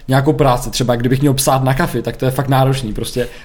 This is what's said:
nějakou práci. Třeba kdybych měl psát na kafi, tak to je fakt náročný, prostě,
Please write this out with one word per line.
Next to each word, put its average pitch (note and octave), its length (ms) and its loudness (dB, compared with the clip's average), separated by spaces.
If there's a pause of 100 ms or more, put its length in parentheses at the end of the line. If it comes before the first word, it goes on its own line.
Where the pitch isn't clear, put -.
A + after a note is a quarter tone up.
nějakou C3+ 260 2
práci. C3 360 2
Třeba B2 260 0
kdybych B2+ 260 0
měl C#3+ 120 2
psát C3 300 0
na C3 100 2
kafi, C3+ 280 -2
tak A2+ 160 -6
to - 80 -2
je C3 60 0
fakt C3+ 160 -2
náročný, C3 460 0
prostě, A#2 340 -4 (180)